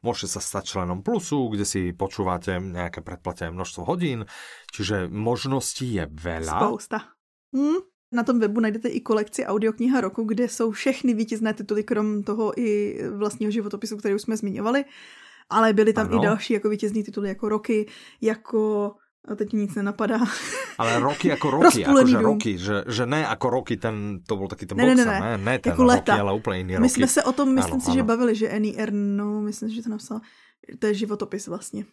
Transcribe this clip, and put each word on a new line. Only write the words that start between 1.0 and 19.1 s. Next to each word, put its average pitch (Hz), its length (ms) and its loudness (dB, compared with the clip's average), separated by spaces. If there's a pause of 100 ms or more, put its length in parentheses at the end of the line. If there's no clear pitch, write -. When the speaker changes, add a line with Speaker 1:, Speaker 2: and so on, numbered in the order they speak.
Speaker 1:
kde 104 160 -2
si 92 320 -2
počúvate 92 640 -2
nejaké 87 480 -6
predplatené 85 480 -8
množstvo 90 320 -8
hodín. 143 400 -2 (480)
Čiže 95 340 -2
možností 120 840 -2
je 78 160 -2
veľa. 80 480 -4
Speaker 2:
Spousta. 214 480 -2 (480)
Hm? 302 320 2 (280)
Na 240 80 2
tom 240 160 2
webu 220 240 2
najdete 226 260 -2
i 247 140 -2
kolekci 214 400 0
audiokniha 226 580 2
roku, 226 220 -2
kde 220 260 0
jsou 226 220 0
všechny 254 440 0
vítězné 220 400 0
tituly, 214 300 -2
krom 208 380 0
toho 214 320 -2
i 208 400 0 (160)
vlastního 208 400 -2
životopisu, 208 460 -4
který 208 180 0
už 208 80 -2
jsme 220 140 -2
zmiňovali. 214 480 -2 (680)
Ale 220 220 6
byly 214 200 6
tam 220 140 0
Speaker 1:
Ano. - 100 0
Speaker 2:
i 208 100 6
další 214 260 2
jako 214 160 0
vítězný 208 340 0
tituly, 202 260 -4
jako 190 200 -4
roky, 214 380 0 (340)
jako, 214 760 0 (340)